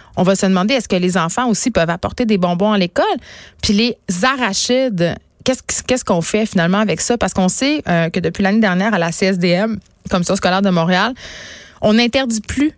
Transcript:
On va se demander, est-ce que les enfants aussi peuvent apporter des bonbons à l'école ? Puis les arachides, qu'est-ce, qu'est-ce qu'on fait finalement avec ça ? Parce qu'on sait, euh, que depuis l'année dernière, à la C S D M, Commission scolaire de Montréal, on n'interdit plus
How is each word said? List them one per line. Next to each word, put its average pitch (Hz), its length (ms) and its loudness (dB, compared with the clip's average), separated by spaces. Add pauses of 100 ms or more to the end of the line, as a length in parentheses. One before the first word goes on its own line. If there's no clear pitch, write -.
(180)
On 175 60 2
va 190 120 4
se 196 100 -2
demander, 190 280 2
est-ce 247 160 -2
que 190 80 0
les 180 200 0
enfants 175 300 -2
aussi 226 240 0
peuvent 165 180 2
apporter - 360 -4
des 214 120 2
bonbons 180 360 2
à 208 40 2
l'école ? 190 280 0 (560)
Puis - 100 0
les 226 260 2 (240)
arachides, 240 920 0 (300)
qu'est-ce, - 380 -2
qu'est-ce 160 200 0
qu'on 175 180 0
fait 214 240 0
finalement 180 340 0
avec 190 200 0
ça ? 240 180 0
Parce 185 160 -2
qu'on 185 140 2
sait, 285 400 0
euh, 165 220 0
que 185 100 -4
depuis 175 240 -2
l'année 202 160 2
dernière, 196 340 2
à 180 60 0
la 170 140 -2
C 190 140 0
S 190 120 0
D 180 80 0
M, 190 320 0 (300)
Commission 180 260 0
scolaire 190 260 0
de 202 80 2
Montréal, 185 440 0 (640)
on 214 140 2
n'interdit 233 480 2
plus 294 360 -2